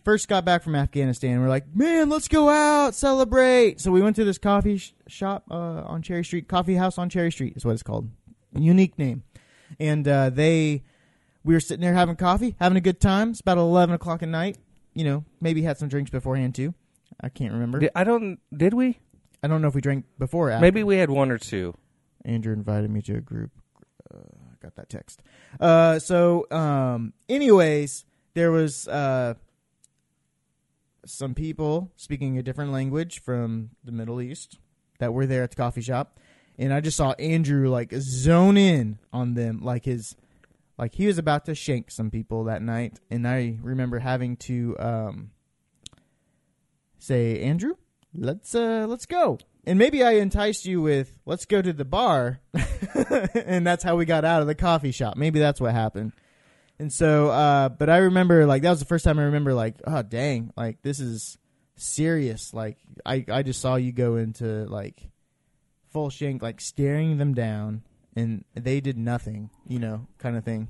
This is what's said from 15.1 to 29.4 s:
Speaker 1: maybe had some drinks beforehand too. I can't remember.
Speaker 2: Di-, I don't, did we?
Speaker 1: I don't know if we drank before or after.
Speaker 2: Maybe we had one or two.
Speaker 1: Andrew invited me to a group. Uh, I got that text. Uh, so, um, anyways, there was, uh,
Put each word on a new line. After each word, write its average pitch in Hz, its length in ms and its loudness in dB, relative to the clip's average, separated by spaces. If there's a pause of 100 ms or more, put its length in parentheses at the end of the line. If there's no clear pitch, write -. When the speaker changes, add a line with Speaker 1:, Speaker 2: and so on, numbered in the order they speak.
Speaker 1:
maybe 165 220 0
had 156 160 -2
some 151 100 -6
drinks 139 240 -4
beforehand 131 420 -2
too. 143 200 -6 (480)
I 127 80 -8
can't 120 240 -6
remember. 120 260 -4
Speaker 2:
Di-, 151 160 2
I 180 80 2
don't, 220 360 -2 (140)
did 165 200 2
we? 247 260 0 (420)
Speaker 1:
I 143 60 -4
don't 160 140 0
know 151 80 2
if 135 60 0
we 143 40 -2
drank 139 240 -2 (160)
before 151 300 -2
or - 20 0
after. 113 120 0
Speaker 2:
Maybe 190 200 4
we 202 140 2
had 175 120 2
one 135 220 2
or 120 60 0
two. 92 380 -6 (500)
Speaker 1:
Andrew 113 260 -4
invited 104 400 -2
me 107 120 -4
to 104 120 -6
a 113 60 -6
group. 110 300 -10 (640)
Uh, 50 60 -20
I 50 420 -20
got - 140 -20
that - 140 -20
text. - 320 -18 (380)
Uh, 165 400 6
so, 175 520 2
um, 135 640 -2 (140)
anyways, 180 800 4 (300)
there 170 160 2
was, 156 360 0
uh, 131 460 -2 (1700)